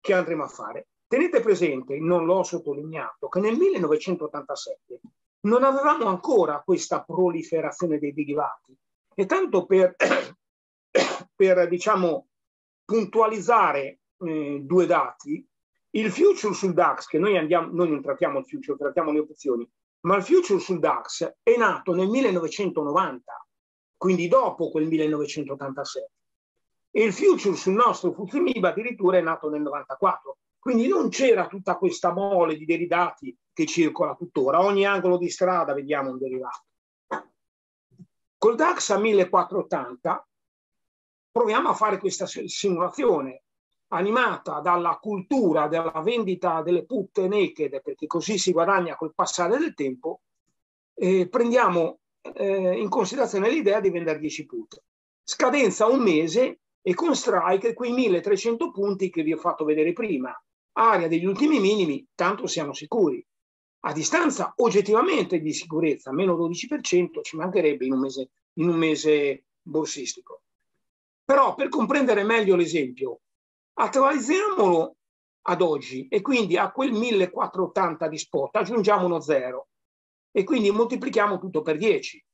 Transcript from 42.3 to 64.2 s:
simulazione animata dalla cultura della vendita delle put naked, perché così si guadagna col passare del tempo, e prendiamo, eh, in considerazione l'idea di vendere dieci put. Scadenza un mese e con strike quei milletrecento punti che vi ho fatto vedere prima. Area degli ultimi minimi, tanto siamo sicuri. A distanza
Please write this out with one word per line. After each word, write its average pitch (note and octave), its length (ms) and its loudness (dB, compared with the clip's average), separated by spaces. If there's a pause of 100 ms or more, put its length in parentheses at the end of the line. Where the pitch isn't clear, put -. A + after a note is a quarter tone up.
simulazione F3 920 0 (460)
animata F#3+ 720 -2
dalla F3 400 0
cultura F#3+ 640 0
della E3 360 -2
vendita F#3 600 -2
delle F3 220 0
put G3+ 420 -4
naked, D#3+ 560 -2
perché C#3+ 240 -10
così E3+ 320 -4
si F3+ 140 0
guadagna E3+ 440 2
col D#3 180 -8
passare F3+ 420 0
del D#4 180 -2
tempo, C3+ 480 -6 (800)
e F#3 280 2
prendiamo, G#3+ 720 0 (200)
eh, G3 560 -2
in G#3+ 120 -4
considerazione G#3 600 0
l'idea A3 320 2
di F#3+ 100 2
vendere E3 280 -4
dieci D3+ 260 -8
put. - 380 -16 (400)
Scadenza B3+ 640 2
un C4 140 4
mese F3 600 2 (220)
e F3+ 120 0
con D#4+ 200 0
strike F#3+ 580 0
quei A#3+ 200 -4
milletrecento A3+ 800 0
punti G3 380 -2
che E3 120 -4
vi D#3 100 0
ho D#3 40 -2
fatto D#3+ 280 -4
vedere D#3 280 2
prima. D3+ 440 -4 (360)
Area G#3 340 2
degli E3 180 0
ultimi B3 360 2
minimi, F#3+ 540 0
tanto F#3+ 320 -2
siamo D3 260 -6
sicuri. D3+ 520 -2 (580)
A - 100 -6
distanza C4+ 640 0